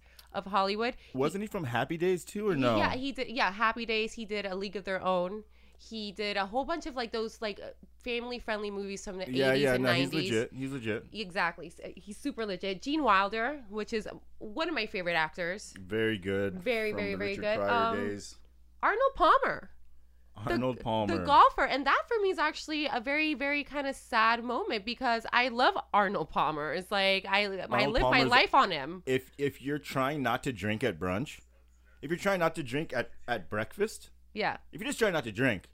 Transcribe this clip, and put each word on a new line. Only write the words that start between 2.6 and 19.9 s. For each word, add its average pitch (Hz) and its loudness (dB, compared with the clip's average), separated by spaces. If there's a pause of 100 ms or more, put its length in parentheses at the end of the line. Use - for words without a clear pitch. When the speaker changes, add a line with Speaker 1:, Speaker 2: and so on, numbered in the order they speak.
Speaker 1:
Yeah, 104 2
he 262 -4
did. 262 -6
Yeah, 226 0
Happy 226 0
Days. 220 -2
He 226 -10
did 202 -4
A 185 -6
League 190 -6
of 175 -8
Their 190 -4
Own. 185 0 (320)
He 208 -10
did 202 -2
a 196 0
whole 240 -2
bunch 320 -4
of, 262 -10
like, 233 -6
those, 220 -4
like, 214 -4
uh, - -12 (360)
family-friendly 233 -4
movies 196 -8
from 180 -8
the 131 -8
Speaker 2:
Yeah, 131 4
Speaker 1:
eighties 135 4
Speaker 2:
yeah, 127 4
Speaker 1:
and 127 2
Speaker 2:
no, 127 2
Speaker 1:
nineties. - 2
Speaker 2:
he's 156 0
legit. 113 0
He's 135 -6
legit. 113 -4
Speaker 1:
Exactly. 175 -4
S-, - -14
he's 202 -14
super 233 -6
legit. 190 -4
Gene 294 -2
Wilder, 226 2
which 208 -6
is 214 -4 (300)
one 262 -4
of 320 -2
my 220 -2
favorite 175 -2
actors. 170 -2
Speaker 2:
Very 110 0
good. 98 0
Speaker 1:
Very, 220 0
Speaker 2:
From 208 -4
Speaker 1:
very, 202 -2
Speaker 2:
the 190 -4
Speaker 1:
very 202 -2
Speaker 2:
Richard 202 -6
Speaker 1:
good. 214 0
Speaker 2:
Pryor 202 0
Speaker 1:
Um, 226 2 (120)
Speaker 2:
days. 202 -8 (460)
Speaker 1:
Arnold 453 4
Palmer. 349 4 (760)